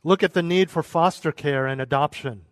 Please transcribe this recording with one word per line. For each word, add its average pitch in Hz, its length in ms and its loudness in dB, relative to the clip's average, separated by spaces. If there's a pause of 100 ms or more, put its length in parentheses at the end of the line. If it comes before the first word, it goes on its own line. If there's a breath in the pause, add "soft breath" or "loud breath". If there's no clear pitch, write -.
Look 185 180 2
at 190 120 0
the 175 100 2
need 180 260 2
for 160 140 -4
foster 165 480 0
care 139 340 -2
and 131 160 -4
adoption. 127 720 -4